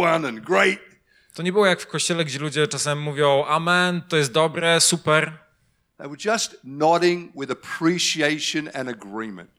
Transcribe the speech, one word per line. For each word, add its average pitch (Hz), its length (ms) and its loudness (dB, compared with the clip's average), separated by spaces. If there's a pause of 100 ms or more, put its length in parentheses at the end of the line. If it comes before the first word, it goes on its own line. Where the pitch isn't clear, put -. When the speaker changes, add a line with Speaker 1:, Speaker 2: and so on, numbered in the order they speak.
Speaker 1:
one," 165 280 2
and 110 120 -8
"Great." 196 380 2 (560)
Speaker 2:
To 165 80 -10
nie 180 100 0
było 202 140 4
jak 175 140 2
w - 60 -14
kościele, 165 380 -2
gdzie 135 140 -6
ludzie 147 300 0
czasem 147 340 -4
mówią, 143 420 2
„Amen, 175 640 0
to 165 80 -2
jest 139 160 0
dobre, 160 480 2
super”. 156 580 2 (600)
Speaker 1:
They 139 100 -14
were 151 240 -4
just - 320 -4
nodding 170 760 2
with 127 120 -6
appreciation 156 1200 -2
and 131 140 -6
agreement. 104 720 -10